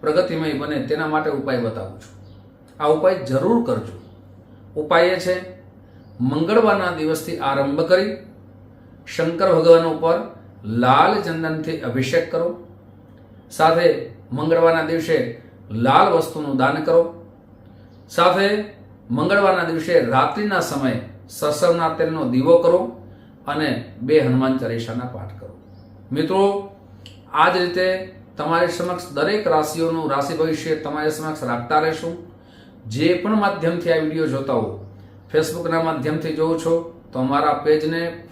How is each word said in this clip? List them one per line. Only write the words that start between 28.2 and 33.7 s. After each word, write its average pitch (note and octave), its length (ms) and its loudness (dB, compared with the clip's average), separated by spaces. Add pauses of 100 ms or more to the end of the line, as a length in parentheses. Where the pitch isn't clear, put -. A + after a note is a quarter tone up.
તમારી E3 300 0
સમક્ષ F3 440 -6
દરેક G3 360 0
રાશિઓનું D#3+ 640 0
રાશિ C#3+ 260 -2
ભવિષ્ય D#3 380 -2
તમારી D3+ 360 -4
સમક્ષ D#3 320 -6
રાખતા A#2+ 360 0
રહેશું. D#3+ 380 -2 (720)
જે D3 260 -2
પણ G#3 220 -2
માધ્યમથી F3 560 -2